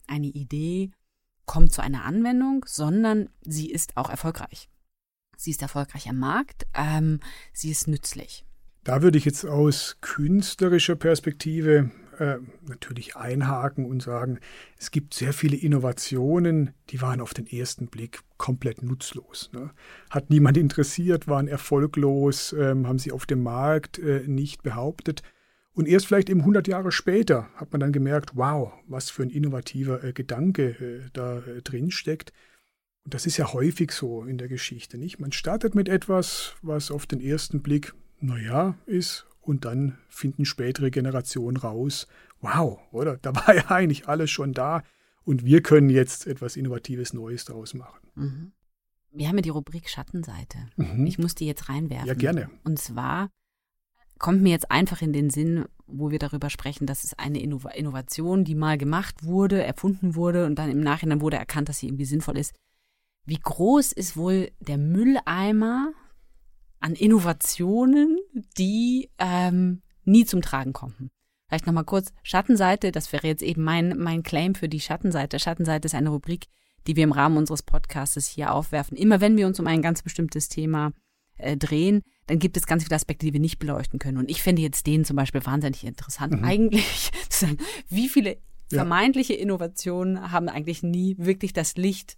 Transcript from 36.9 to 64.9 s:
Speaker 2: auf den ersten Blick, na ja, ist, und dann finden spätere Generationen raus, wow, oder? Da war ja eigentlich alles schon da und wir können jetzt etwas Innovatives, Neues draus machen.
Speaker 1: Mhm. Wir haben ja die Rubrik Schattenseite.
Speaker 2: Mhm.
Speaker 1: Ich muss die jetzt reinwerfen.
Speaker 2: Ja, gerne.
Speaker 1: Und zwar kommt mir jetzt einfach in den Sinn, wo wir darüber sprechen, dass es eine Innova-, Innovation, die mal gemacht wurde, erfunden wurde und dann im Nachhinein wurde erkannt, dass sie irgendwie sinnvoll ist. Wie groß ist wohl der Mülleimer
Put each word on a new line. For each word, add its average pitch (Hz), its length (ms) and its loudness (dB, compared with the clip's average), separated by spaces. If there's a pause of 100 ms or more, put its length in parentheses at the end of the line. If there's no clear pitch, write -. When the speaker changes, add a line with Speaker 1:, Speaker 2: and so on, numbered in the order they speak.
Speaker 2:
auf 147 140 -8
den 135 160 -4
ersten 143 420 -2
Blick, 147 300 -2 (280)
na 127 180 -4
ja, 123 480 0
ist, 180 400 -4 (160)
und 139 220 -2
dann 131 320 -2 (120)
finden 139 360 -4
spätere 131 460 -2
Generationen 127 640 -4
raus, 127 520 -4 (320)
wow, 147 400 0 (100)
oder? 135 280 -2
Da 135 180 -6
war - 180 6
ja - 160 0
eigentlich 180 380 2
alles 156 220 0
schon 139 220 -4
da 143 300 -2 (400)
und 127 220 0
wir 156 180 8
können 147 260 8
jetzt 131 380 2
etwas 131 300 -8
Innovatives, 123 560 -8
Neues 117 320 -10
draus 113 300 -16
machen. 123 260 -16 (160)
Speaker 1:
Mhm. 143 360 -8 (600)
Wir 147 160 -6
haben 185 80 0
ja 190 60 2
die 160 80 -4
Rubrik 151 380 -8
Schattenseite. - 720 -10 (180)
Speaker 2:
Mhm. 110 300 0
Speaker 1:
Ich 180 120 -2
muss 165 180 -2
die 156 100 -6
jetzt - 220 -6
reinwerfen. 135 400 -6
Speaker 2:
Ja, 131 60 -2
gerne. 139 360 -2 (140)
Speaker 1:
Und 160 160 -2
zwar 131 500 -6 (880)
kommt 190 240 4
mir 190 80 8
jetzt 160 200 2
einfach 170 300 2
in 156 120 0
den 143 180 2
Sinn, 160 360 0 (200)
wo 147 240 -6
wir 151 80 -2
darüber 147 320 -6
sprechen, - 380 -6
dass 135 160 -6
es - 120 -10
eine 143 240 -4
Innova-, 135 360 -6
Innovation, 156 680 0
die 156 120 -2
mal 156 220 2
gemacht 151 440 -2
wurde, 190 400 2
erfunden 185 540 0
wurde 175 300 2
und 147 120 0
dann 156 120 -2
im 139 100 2
Nachhinein 151 400 2
wurde 156 160 0
erkannt, 147 320 -4
dass 147 100 -6
sie 131 80 -8
irgendwie 139 200 -4
sinnvoll 147 320 -2
ist. 143 140 -4 (720)
Wie 156 140 -4
groß 262 540 2
ist - 240 -6
wohl 185 420 0
der 143 200 -4
Mülleimer 214 1120 2 (840)